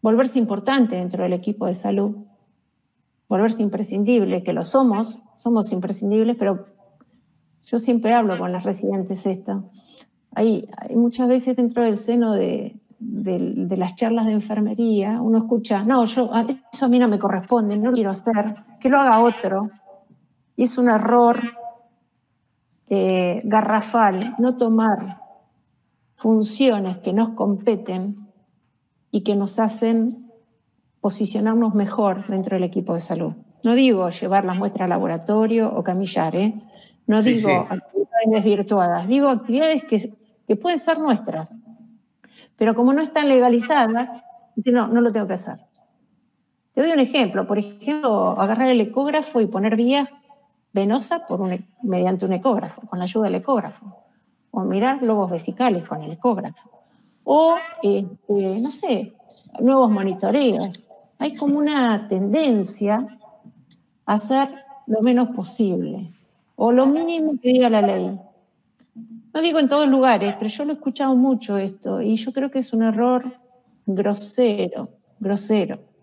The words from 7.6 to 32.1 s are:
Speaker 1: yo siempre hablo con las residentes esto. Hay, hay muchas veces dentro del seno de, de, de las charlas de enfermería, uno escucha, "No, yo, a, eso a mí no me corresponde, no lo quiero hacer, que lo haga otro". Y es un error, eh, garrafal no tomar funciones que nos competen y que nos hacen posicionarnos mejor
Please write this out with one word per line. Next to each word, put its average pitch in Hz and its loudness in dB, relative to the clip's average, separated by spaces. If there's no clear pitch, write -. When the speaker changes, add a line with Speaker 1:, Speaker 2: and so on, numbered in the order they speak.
Speaker 1:
yo 233 -2
siempre 233 2
hablo 208 2
con 180 -4
las 180 -6
residentes 190 -4
esto. 196 -4
Hay, 220 0
hay - -12
muchas 240 2
veces 254 2
dentro 240 0
del 220 2
seno 226 0
de, 185 -2
de, 196 -4
de 185 -2
las 180 -4
charlas 226 0
de 214 2
enfermería, 214 -2
uno 226 2
escucha, 220 -2
"No, 240 2
yo, 226 -2
a, 226 0
eso - -4
a 254 2
mí 240 6
no 247 4
me 208 2
corresponde, 202 0
no 214 0
lo 254 2
quiero 202 0
hacer, 214 -2
que 262 0
lo 277 6
haga 240 6
otro". 208 2
Y - 2
es 247 0
un 247 4
error, 233 4
eh, 185 0
garrafal 214 0
no 247 2
tomar 220 0
funciones 214 0
que 185 -6
nos 226 0
competen 196 -4
y 196 -2
que 202 0
nos 196 -2
hacen 226 -2
posicionarnos 214 0
mejor 196 0